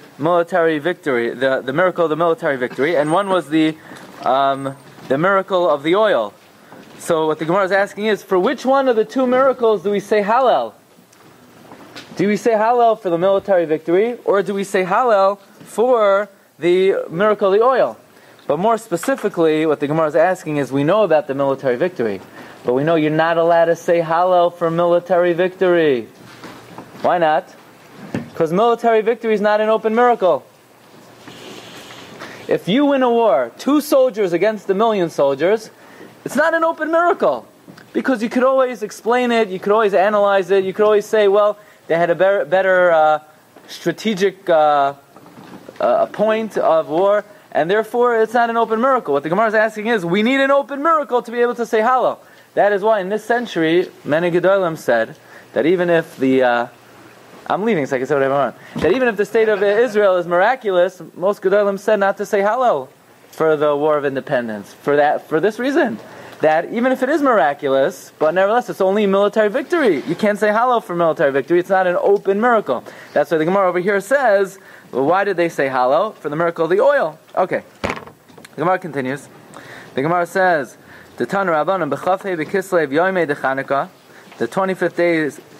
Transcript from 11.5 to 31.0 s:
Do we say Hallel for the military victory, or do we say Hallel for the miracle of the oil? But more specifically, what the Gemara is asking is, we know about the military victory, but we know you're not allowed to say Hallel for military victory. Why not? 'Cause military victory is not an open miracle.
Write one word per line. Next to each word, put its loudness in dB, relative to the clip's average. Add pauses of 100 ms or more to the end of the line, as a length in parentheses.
Do 0
we 0
say 0
Hallel 2
for -4
the 0
military 2
victory, 0
or 2
do -4
we -4
say -2
Hallel 2
for 0 (280)
the 2
miracle 0
of 2
the 4
oil? 2 (480)
But -2
more 0
specifically, -2
what 0
the -4
Gemara 0
is -2
asking 0
is, -4
we 0
know 2
about 2
the -4
military -2
victory, -4 (420)
but 0
we 0
know 2
you're 2
not 2
allowed 4
to 2
say 0
Hallel 2
for -2
military 2
victory. 0 (920)
Why 0
not? 0 (800)
'Cause -2
military 2
victory -2
is 0
not 2
an 0
open 0
miracle. 2 (2000)